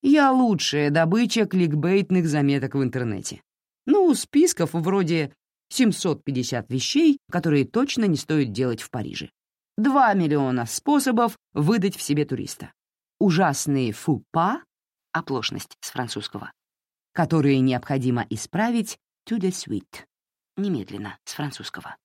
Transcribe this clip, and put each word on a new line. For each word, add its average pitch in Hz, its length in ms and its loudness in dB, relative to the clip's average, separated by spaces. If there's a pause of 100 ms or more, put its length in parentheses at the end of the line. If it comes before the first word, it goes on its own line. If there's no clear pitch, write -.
Я 277 300 6
лучшая 185 580 2
добыча 196 560 2
кликбейтных 180 800 2
заметок 139 480 0
в 139 80 0
интернете. 120 600 -6 (440)
Ну, 359 280 4
списков - 580 0
вроде 170 600 0 (360)
«семьсот 190 560 0
пятьдесят 127 460 -4
вещей, 277 480 2 (120)
которые 156 360 2
точно 240 400 0
не 170 100 2
стоит 139 340 -2
делать 117 300 -2
в - 100 -14
Париже». - 400 -10 (460)
Два 254 380 4
миллиона 139 520 0
способов 233 680 0 (160)
выдать 185 440 0
в - 60 -12
себе 147 220 0
туриста. - 480 -10 (460)
Ужасные 147 760 0
фупа, 165 720 -2 (480)
оплошность 131 680 -6
с - 100 -14
французского, - 600 -10 (600)
которые 151 480 2
необходимо 127 680 0
исправить 220 680 -4 (300)
tout 226 100 -2
de 185 120 0
suite, - 540 -10 (520)
немедленно 104 680 -6
с - 100 -14
французского. - 720 -10